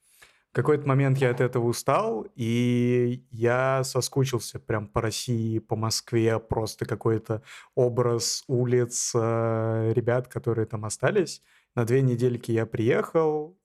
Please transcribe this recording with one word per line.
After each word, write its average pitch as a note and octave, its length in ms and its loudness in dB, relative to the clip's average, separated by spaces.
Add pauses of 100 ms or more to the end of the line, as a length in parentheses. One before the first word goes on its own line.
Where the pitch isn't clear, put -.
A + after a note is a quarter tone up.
(520)
В - 40 -12
какой-то C#3 320 2
момент C3+ 300 2
я B2+ 120 2
от B2+ 120 0
этого A#2+ 240 0
устал, G3 600 -2 (100)
и A#2+ 960 0
я B2+ 540 0
соскучился C3 760 -2
прям G#2+ 280 -4
по A#2+ 140 -2
России, A2+ 580 -2
по - 160 -6
Москве, A2+ 640 0
просто - 460 -4
какой-то A2 560 -2 (340)
образ A#2 720 0
улиц, B2 640 0
э, A2+ 800 0
ребят, A#2+ 340 0
которые A2 380 -2
там G#2+ 200 -8
остались. D#3+ 560 -2 (340)
На A#2+ 100 2
две C3 160 2
недельки A#2+ 500 0
я A2+ 140 2
приехал D3+ 1000 0